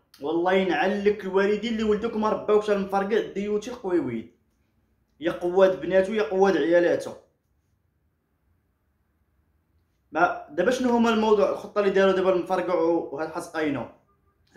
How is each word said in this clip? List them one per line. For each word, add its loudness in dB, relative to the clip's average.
والله 0
ينعل 0
لك 0
الوالدين 0
اللي -4
ولدوك -2
ما -2
رباوكش 0
المفرقع 0
الديوتي -4
القويويد. -4
يا -2
قواد 2
بناتو، 2
يا 0
قواد 2
عيالاتو. 2
ما 0
دابا 0
شنو 0
هما 2
الموضوع، 2
الخطه -6
اللي 2
داروا 4
دابا 2
المفرقع -2
و-، 0
وهاد -6
الحسقاينو؟ -6